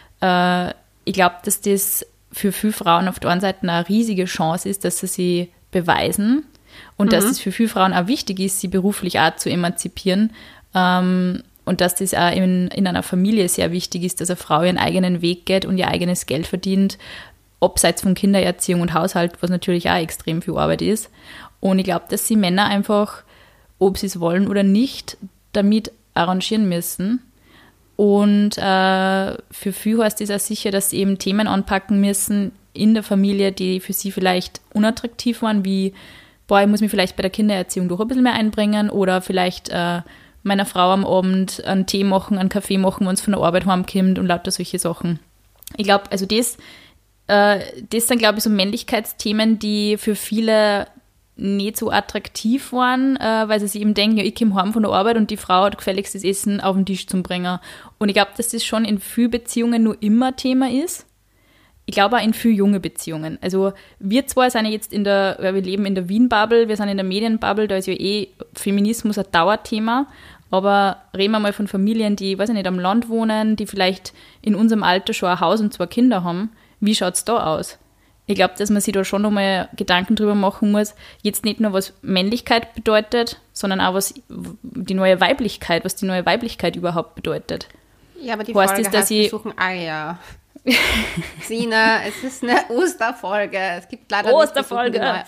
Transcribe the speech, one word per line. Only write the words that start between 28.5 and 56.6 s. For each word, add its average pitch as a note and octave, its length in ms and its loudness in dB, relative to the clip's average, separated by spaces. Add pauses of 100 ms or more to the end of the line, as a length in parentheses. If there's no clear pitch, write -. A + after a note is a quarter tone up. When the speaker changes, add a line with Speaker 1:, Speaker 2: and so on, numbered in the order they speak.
Speaker 1:
äh, F#3+ 760 2 (160)
für - 220 -6
viele A3+ 320 0
heißt G#3+ 160 -2
es G#3 100 -4
auch G3+ 100 -2
sicher, G#3+ 320 -4
dass G3 180 0
sie - 80 -4
eben G3 200 2
Themen G#3 280 0
anpacken G3 540 0
müssen G3+ 520 0 (200)
in G#3+ 200 4
der A3 120 2
Familie, G3 480 2
die F#3 260 -2
für F#3 140 -8
sie G3 180 -6
vielleicht F#3 500 -2 (120)
unattraktiv A3+ 680 -2
waren, G#3+ 220 0
wie, F#3+ 300 -2 (540)
boah, G3+ 120 6
ich G3+ 60 6
muss G#3 140 4
mich G#3+ 100 2
vielleicht F#3 260 0
bei F#3+ 60 -2
der F#3+ 80 -2
Kindererziehung F#3+ 580 0
doch F3 120 -2
ein A3 80 -2
bisschen B3+ 160 2
mehr B3 100 4
einbringen G#3 560 0
oder F#3 320 2
vielleicht, F#3 460 -2
äh, F3 320 -2 (420)
meiner G3+ 240 0
Frau F3+ 260 2
am G3 140 2
Abend F#3 580 0
einen F#3+ 220 0
Tee G3 180 0
machen, F#3+ 320 0
einen F#3 140 0
Kaffee G3 260 -2
machen, F#3+ 300 0
wenn's F#3 160 -2
von G#3 100 0
der F#3+ 100 0
Arbeit E3+ 220 2
heimkommt F#3 540 2
und F#3 80 0
lauter F3 240 -2
solche F3+ 280 -6
Sachen. E3+ 400 -4 (580)
Ich G#3 80 -4
glaub, G3 260 2
also F#3+ 160 -4
das, A3 320 0 (720)
äh, G3+ 320 4 (300)
das A3+ 180 0
sind, B3 100 2
glaub G#3+ 180 2
ich, G#3+ 60 -4
so A3+ 80 0
Männlichkeitsthemen, G#3+ 1080 0
die G#3 380 -2
für G#3 200 -2
viele G#3+ 720 0 (500)
nicht G3+ 420 -2
so G#3+ 120 -4
attraktiv A3 840 -2
waren, B3+ 420 2
äh, A3 320 0
weil G#3+ 100 2
sie G#3 100 -2
sich G#3 120 -6
eben G#3 140 2
denken, G#3+ 240 2
ja, G3+ 60 2
ich G#3+ 120 -2
komm A3 180 2
heim G3 200 0
von A3+ 80 2
der G3+ 100 0
Arbeit G#3 240 2
und G#3+ 140 2
die G#3+ 80 -6
Frau F#3 260 2
hat G3+ 140 0
gefälligst G3 360 -4
das G3 80 -12
Essen G3 380 -2